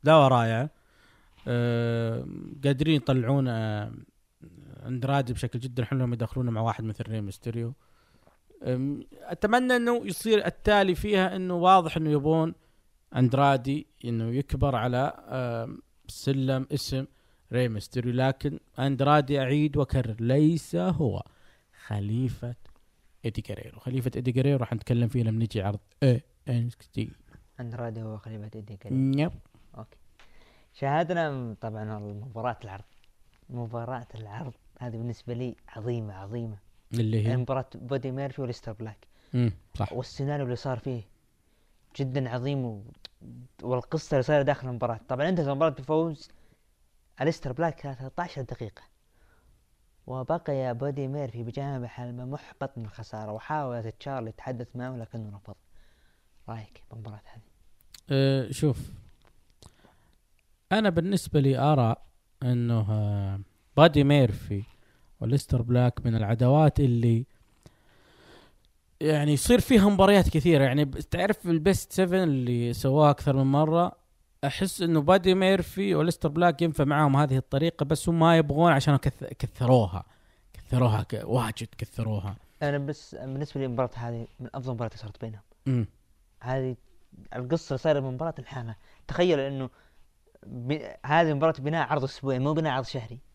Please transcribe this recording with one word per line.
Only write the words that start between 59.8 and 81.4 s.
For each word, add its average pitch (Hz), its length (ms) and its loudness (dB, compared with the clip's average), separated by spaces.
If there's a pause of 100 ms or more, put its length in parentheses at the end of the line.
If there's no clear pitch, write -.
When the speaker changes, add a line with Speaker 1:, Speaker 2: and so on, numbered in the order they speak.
Speaker 1:
أنا 208 180 4
بالنسبة 170 500 0
لي 135 180 4
أرى 135 380 4 (460)
أنه، 120 480 2
آه، 101 500 -2 (360)
بودي 143 280 8
ميرفي 120 580 2 (580)
وليستر 120 420 0
بلاك 123 440 2
من 113 80 0
العداوات 123 640 4
اللي 120 460 4 (1700)
يعني 147 320 2
يصير 233 280 4
فيها 208 280 6
مباريات 196 400 8
كثيرة. 143 360 6
يعني 139 200 2
ب-، 135 140 -6
تعرف 185 480 -2
البيست 170 460 0
سيفن 185 300 2
اللي 123 500 0
سووها 143 380 4
أكثر 135 260 2
من 135 160 2
مرة؟ 160 400 2 (520)
أحس 185 380 -4
إنه 165 180 4
بادي 185 340 6
ميرفي 190 600 2
وليستر 160 340 0
بلاك 165 340 4
ينفع 156 220 2
معاهم 143 320 4
هذه 135 200 4
الطريقة، 139 480 0
بس 151 240 -2
هم 170 100 2
ما 165 180 8
يبغون 156 360 4
عشان 143 240 4
كث-، - 420 -2
كثروها. 113 640 2 (480)
كثروها 117 500 2
ك-، 110 220 -6
واجد 110 440 -2 (100)